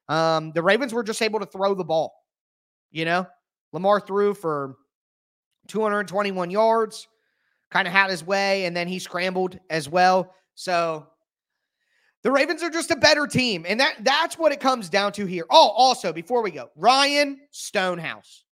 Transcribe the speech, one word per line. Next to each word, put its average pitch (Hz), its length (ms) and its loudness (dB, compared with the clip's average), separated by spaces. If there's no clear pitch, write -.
Um, 156 440 0
the 165 100 -2
Ravens 220 320 0
were 240 80 -2
just 220 200 -6
able 214 180 -2
to 196 60 -8
throw 196 280 -2
the 185 100 -4
ball, 156 300 -2
you 156 140 -6
know? 180 220 0
Lamar 190 280 2
threw 202 340 -2
for 143 420 -6
two 214 140 -4
hundred 208 260 -2
twenty-one 185 420 -4
yards, 220 560 0
kinda 180 180 0
had 196 200 4
his 165 140 -6
way, 196 400 0
and 170 100 -6
then 175 140 -4
he 185 100 -6
scrambled 185 600 -4
as 156 200 -4
well. 180 460 2
So 165 500 -4
the 247 80 0
Ravens 311 320 2
are 339 60 -4
just 320 220 -4
a 330 60 2
better 294 300 4
team, 226 400 -2
and 214 140 0
that, 277 240 -2
that's 311 320 0
what 311 160 2
it 277 80 -6
comes 240 300 0
down 202 220 0
to 208 120 -8
here. 175 240 -6
Oh, 294 200 8
also, 233 440 2
before 226 300 -2
we 214 80 -4
go, 131 260 -12
Ryan 277 640 2
Stonehouse. 170 920 -6